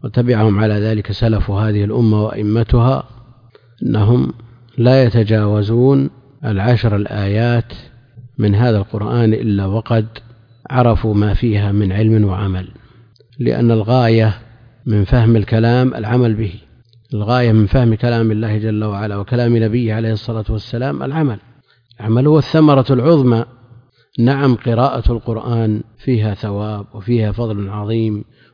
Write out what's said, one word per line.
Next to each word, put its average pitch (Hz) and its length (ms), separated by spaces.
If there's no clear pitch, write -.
وتبعهم 110 560
على 107 140
ذلك 107 380
سلف 104 400
هذه 104 320
الأمة 107 400
وأئمتها، 117 800
أنهم 120 500
لا 127 260
يتجاوزون 110 1040
العشر 110 500
الآيات 104 800
من 104 180
هذا 113 220
القرآن 110 560
إلا 107 320
وقد 110 420
عرفوا 117 440
ما 104 200
فيها 104 380
من 98 200
علم 110 340
وعمل، 95 440
لأن 120 320
الغاية 113 640
من 107 180
فهم 117 320
الكلام 117 600
العمل 117 380
به، 104 200
الغاية 117 380
من 107 140
فهم 117 300
كلام 117 360
الله 107 260
جل 107 260
وعلا 104 340
وكلام 117 400
نبيه 113 360
عليه 113 200
الصلاة 110 360
والسلام 127 540
العمل. 135 360
العمل 113 280
هو 156 100
الثمرة 147 520
العظمى. 127 560
نعم، 135 360
قراءة 123 560
القرآن 113 720
فيها 110 360
ثواب 104 600
وفيها 107 380
فضل 101 380
عظيم، 107 540